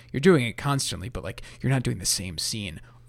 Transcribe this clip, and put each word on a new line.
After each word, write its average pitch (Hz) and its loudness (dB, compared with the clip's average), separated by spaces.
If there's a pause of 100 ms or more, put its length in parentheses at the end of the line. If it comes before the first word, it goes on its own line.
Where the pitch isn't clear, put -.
(120)
you're - -4
doing 147 8
it 110 -6
constantly, 135 -2
but, 101 -8
like, - -8 (200)
you're 127 0
not 131 2
doing 120 -2
the 87 -6
same 90 -2
scene 95 -6 (280)